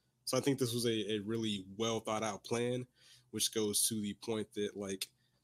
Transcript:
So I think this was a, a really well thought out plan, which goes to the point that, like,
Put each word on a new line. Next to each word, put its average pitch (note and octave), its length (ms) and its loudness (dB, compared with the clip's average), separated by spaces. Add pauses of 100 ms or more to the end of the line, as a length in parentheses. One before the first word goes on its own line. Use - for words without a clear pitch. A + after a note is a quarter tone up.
(260)
So B2+ 120 2
I B2+ 40 4
think C3+ 180 2
this A#2 140 2
was A#2 120 -2
a, A2 280 2
a G#2+ 60 0
really G#2+ 460 -2 (120)
well A2+ 240 2
thought G#2+ 220 0
out G#2 200 -4
plan, B2 440 0 (440)
which - 220 0
goes G#2 340 2
to A2 140 0
the G2+ 140 -2
point A2 380 -4
that, G#2 240 -2
like, G2 320 -4 (340)